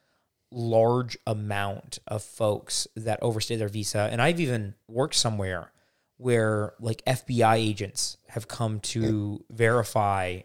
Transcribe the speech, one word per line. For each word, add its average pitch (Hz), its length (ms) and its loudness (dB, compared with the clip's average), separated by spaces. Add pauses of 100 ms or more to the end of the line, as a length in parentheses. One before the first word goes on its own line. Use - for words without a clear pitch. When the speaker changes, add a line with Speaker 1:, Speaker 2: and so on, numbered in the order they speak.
(500)
Speaker 1:
large 117 680 2 (100)
amount 104 800 -4
of 107 180 -6
folks - 720 -2
that 110 260 -2
overstay 117 340 -2
their 107 120 -2
visa. 104 420 -2
And 117 100 -2
I've 170 200 2
even 113 340 -2 (140)
worked 127 260 -2
somewhere 95 560 -2 (460)
where, 110 640 2
like, 113 280 -4
F 127 200 -2
B 117 160 2
I 113 140 8
agents 104 600 -2 (120)
have - 200 -8
come 110 320 -2
to 107 680 -2
Speaker 2:
Yeah. 110 80 -14
Speaker 1:
verify 101 880 2